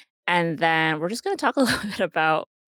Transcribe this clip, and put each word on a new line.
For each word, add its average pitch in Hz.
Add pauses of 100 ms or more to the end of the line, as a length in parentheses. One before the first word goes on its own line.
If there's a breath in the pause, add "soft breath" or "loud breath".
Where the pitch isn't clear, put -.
(280 loud breath)
and 170
then 160
we're 165
just 226
gonna 392
talk 262
<laughs> -
a 285
little 208
bit 202
about 160 (180)